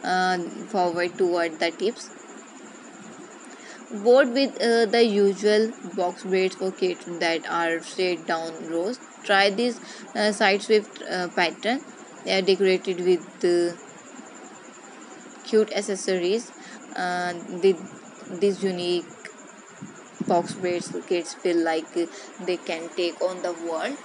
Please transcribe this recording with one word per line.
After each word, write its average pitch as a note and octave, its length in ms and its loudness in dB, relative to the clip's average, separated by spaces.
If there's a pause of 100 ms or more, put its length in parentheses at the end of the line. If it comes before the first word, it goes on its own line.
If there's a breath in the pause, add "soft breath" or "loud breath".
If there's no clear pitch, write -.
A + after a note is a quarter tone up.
uh, F#3 360 2 (300)
forward F3 480 0
toward E3+ 420 2
the E3+ 100 2
tips. F#3 400 -4 (1900 loud breath)
Board A#3+ 300 8
with, C4+ 260 2
uh, A#3 280 4
the A3+ 160 6
usual G#3 680 4 (240)
box F3+ 280 -2
braids F#3 320 2
for F#3+ 160 -4
kids F#3 340 -2 (140)
that E3 280 0
are E3 340 0
straight F3+ 440 -2
down E3 260 -4 (160)
rows. E3+ 320 -2 (240)
Try G3+ 280 4
this, A#3 280 0 (360 loud breath)
uh, G#3 160 2
side G3+ 320 4
sweep, G#3+ 200 4 (260)
uh, F3+ 260 -4
pattern. G3+ 440 0 (440)
They F#3+ 160 2
are - 20 0
decorated F#3 600 2
with, F3+ 440 0
uh, F3 320 2 (1700)
cute G#3+ 260 4
accessories. G3 800 -2 (440 loud breath)
Uh, F3+ 400 -2 (260)
with - 800 0
these F#3+ 220 2
unique F3 420 0 (1200)
box F3 260 2
braids, F3 380 -4 (140)
kids F3 300 -2
feel F3 220 0
like, D#3+ 380 -2
uh, E3+ 120 0 (360 loud breath)
they F3+ 140 -2
can E3+ 400 -8
take E3+ 240 -2
on F#3 220 -2
the F3 100 -2
world. E3+ 520 -4